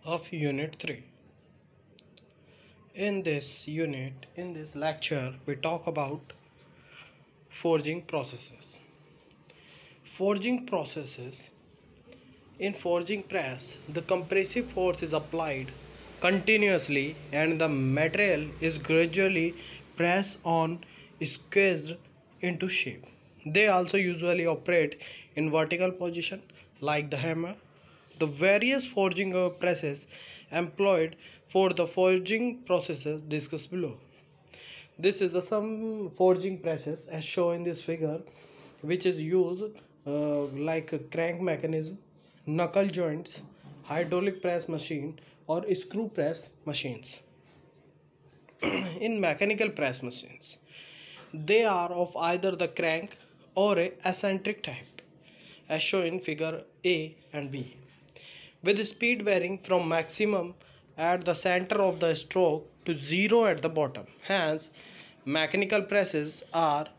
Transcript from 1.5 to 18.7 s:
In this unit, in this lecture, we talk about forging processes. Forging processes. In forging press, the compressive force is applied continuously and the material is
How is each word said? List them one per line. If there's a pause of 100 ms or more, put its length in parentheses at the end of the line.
In
this
unit, (100)
in
this
lecture, (100)
we
talk
about (1160)
forging (120)
processes. (1300)
Forging
processes. (1040)
In
forging
press, (120)
the
compressive
force
is
applied (500)
continuously (160)
and
the
material (100)
is